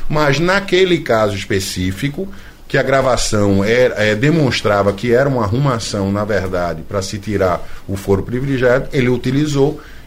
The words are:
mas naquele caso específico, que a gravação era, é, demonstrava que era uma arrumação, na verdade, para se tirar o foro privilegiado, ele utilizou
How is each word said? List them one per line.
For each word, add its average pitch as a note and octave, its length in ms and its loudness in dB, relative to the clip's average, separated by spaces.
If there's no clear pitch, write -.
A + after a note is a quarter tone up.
mas C#3+ 320 2
naquele F3+ 580 2
caso A2 380 0
específico, G2 880 -4
que - 100 -2
a C3+ 60 4
gravação A#2+ 800 2
era, A#2+ 400 2
é, G#2+ 140 2
demonstrava A2+ 760 2
que A2+ 200 -2
era C3+ 160 4
uma B2+ 160 0
arrumação, A2 640 -2
na G#2 140 -2
verdade, F2+ 580 -2
para G2+ 180 -4
se G2 160 -8
tirar F#2+ 480 -2
o G2 100 -6
foro G2 280 0
privilegiado, B2+ 680 0
ele B2+ 160 2
utilizou C#3 720 0